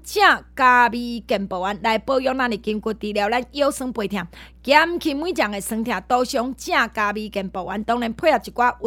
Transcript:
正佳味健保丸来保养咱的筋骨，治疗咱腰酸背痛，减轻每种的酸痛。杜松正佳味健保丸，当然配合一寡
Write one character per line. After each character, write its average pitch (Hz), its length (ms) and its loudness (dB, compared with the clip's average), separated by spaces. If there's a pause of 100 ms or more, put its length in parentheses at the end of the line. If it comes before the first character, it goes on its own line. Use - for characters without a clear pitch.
正 359 420 4 (120)
佳 247 320 6
味 240 400 -6
健 196 180 0
保 185 140 -6
丸 196 240 -4
来 220 120 2
保 262 240 0
养 262 160 0
咱 254 140 0
的 208 60 -2
筋 214 240 -4
骨， 220 120 -4
治 208 200 -6
疗 202 180 2
咱 240 100 2 (120)
腰 285 180 2
酸 254 220 -4
背 208 160 -4
痛， 180 180 -4 (380)
减 320 340 4
轻 294 180 -2
每 339 160 -4
种 247 200 0
的 202 80 -4
酸 220 240 -4
痛。 214 240 -4
杜 247 160 2
松 262 320 -2
正 269 360 0
佳 208 200 -2
味 214 160 -8
健 196 200 -6
保 185 140 -8
丸， 202 220 -6
当 240 160 0
然 226 140 -4
配 320 180 2
合 262 40 4
一 208 140 -8
寡 240 240 0 (120)